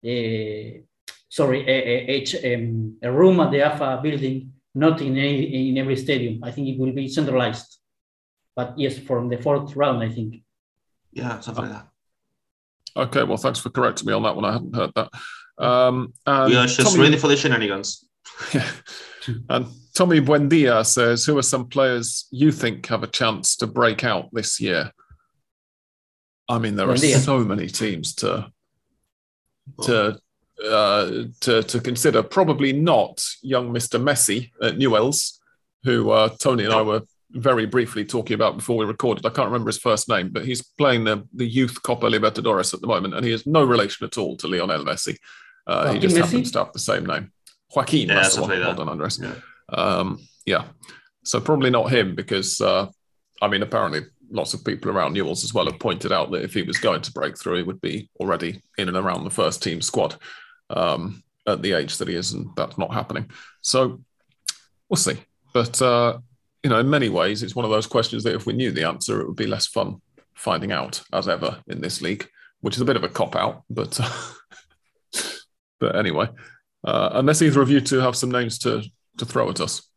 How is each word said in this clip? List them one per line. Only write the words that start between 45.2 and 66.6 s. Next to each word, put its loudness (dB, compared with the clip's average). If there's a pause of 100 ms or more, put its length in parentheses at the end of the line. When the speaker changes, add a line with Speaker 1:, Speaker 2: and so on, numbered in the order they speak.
Speaker 3:
Uh, 0
he 0
Speaker 1:
Joaquin 0
Speaker 3:
just 4
Speaker 1:
Messi? 4
Speaker 3:
happens 0
to -2
have -4
the -12
same -2
name. -6 (440)
Joaquin, 2
Speaker 2:
Yeah, 4
Speaker 3:
that's 4
the 0
one. -2
Speaker 2:
something 0
like -2
Speaker 3:
Well -6
Speaker 2:
that. -6
Speaker 3:
done, -
Andres. -6
Speaker 2:
Yeah. -8 (400)
Speaker 3:
Um, 0 (260)
yeah. 0 (580)
So -2
probably 2
not 2
him 2
because, -4
uh, 2 (540)
I 2
mean, 0
apparently -2 (280)
lots -4
of -8
people -4
around 0
Newell's -2
as -6
well 2
have -6
pointed -2
out 0
that -4
if -8
he -2
was -4
going 0
to -12
break -6
through, -4
he -2
would -8
be -8
already -4 (160)
in -4
and -2
around -2
the -8
first -2
team -4
squad, -2 (540)
um, -4 (240)
at -2
the 0
age -2
that -6
he -4
is, -4
and -8
that's -6
not -4
happening. -6 (300)
So 0 (840)
we'll 0
see. 0 (340)
But, 0
uh, 2 (440)